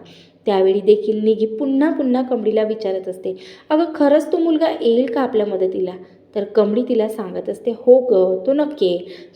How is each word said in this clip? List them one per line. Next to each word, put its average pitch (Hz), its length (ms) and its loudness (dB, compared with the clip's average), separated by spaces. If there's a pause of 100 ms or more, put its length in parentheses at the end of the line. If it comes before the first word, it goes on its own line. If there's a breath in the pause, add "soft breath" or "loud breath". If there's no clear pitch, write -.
(460 loud breath)
त्यावेळी 190 340 2
देखील 208 440 2
निगी 220 220 2
पुन्हा 269 460 0
पुन्हा 254 300 0
कमळीला 220 420 0
विचारत 208 440 -4
असते, 185 280 -8 (340 loud breath)
"अगं, 311 140 2 (120)
खरंच 294 360 2
तो 370 60 2
मुलगा 320 320 0 (120)
येईल 233 240 2
का 277 160 -2
आपल्या 233 240 0
मदतीला?" 185 460 -2 (440 loud breath)
तर 202 80 -2
कमळी 208 460 0
तिला 220 180 0
सांगत 180 420 -10
असते, 202 220 -6
"हो 247 280 4
ग, 190 480 0
तो 269 60 2
नक्की 285 320 -2
येईल, 175 200 -2 (300 loud breath)